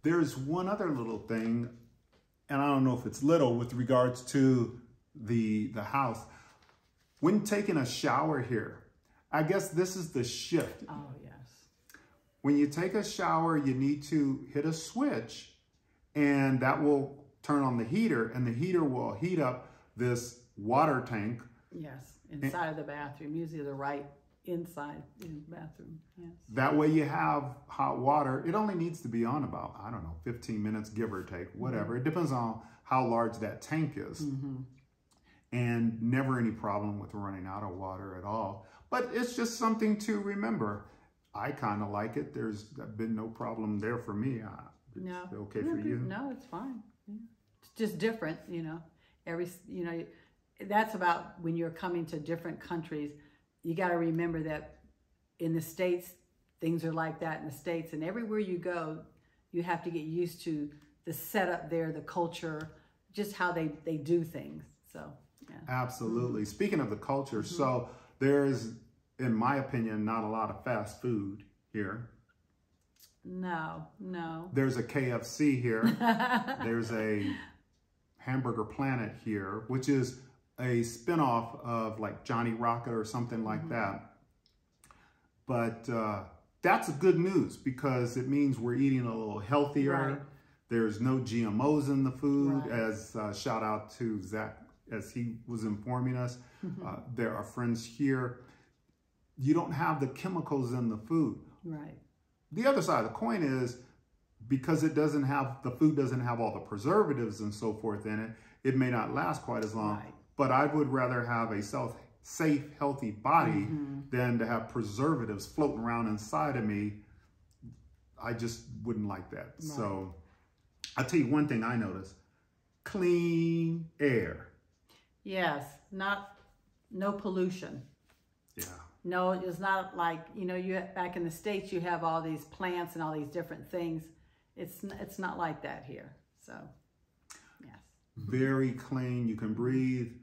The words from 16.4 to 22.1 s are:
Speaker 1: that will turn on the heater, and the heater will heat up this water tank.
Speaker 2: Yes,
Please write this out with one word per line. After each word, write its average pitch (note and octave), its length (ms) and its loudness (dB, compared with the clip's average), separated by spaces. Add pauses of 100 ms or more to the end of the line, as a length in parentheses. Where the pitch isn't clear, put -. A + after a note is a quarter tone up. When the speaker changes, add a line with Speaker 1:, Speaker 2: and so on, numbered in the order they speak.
Speaker 1:
that C#3 220 4
will C#3+ 420 2 (180)
turn D3 220 4
on B2 120 2
the A#2 80 2
heater, C#3 440 2
and B2+ 180 0
the A#2 60 2
heater E3+ 320 4
will A#2+ 300 0
heat E3+ 260 0
up B2+ 280 0 (280)
this A#2+ 440 0 (160)
water B2+ 500 4
tank. A#2 340 -2 (320)
Speaker 2:
Yes, C#3 460 -14 (120)